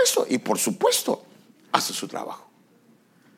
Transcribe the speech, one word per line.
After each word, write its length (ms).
eso 240
y, 100
por 200
supuesto, 640
hace 220
su 160
trabajo. 420